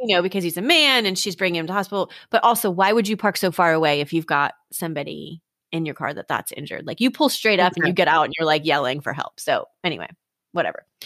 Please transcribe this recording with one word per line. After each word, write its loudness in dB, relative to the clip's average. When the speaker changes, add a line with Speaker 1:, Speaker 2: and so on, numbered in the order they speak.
Speaker 1:
you 2
know, 4
because -2
he's -4
a -4
man 4
and -2
she's -4
bringing 0
him -4
to -6
hospital. -2
But 2
also, 2
why 2
would 2
you 0
park 0
so 0
far 4
away 4
if -4
you've 0
got 0
somebody -8
in -2
your -6
car -4
that -12
that's -4
injured? -12
Like, -8
you 2
pull 2
straight 0
up 4
and -2
you 2
Speaker 2:
Exactly. 0
Speaker 1:
get 2
out 4
and -4
you're, 0
like, 2
yelling 0
for -6
help. -10
So -2
anyway, -6
whatever. -4